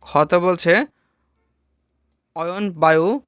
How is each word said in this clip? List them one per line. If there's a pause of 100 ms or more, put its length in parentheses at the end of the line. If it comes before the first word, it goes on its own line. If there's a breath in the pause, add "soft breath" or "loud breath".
খতে
বলছে (1600)
অয়ন (180)
বায়ু (200)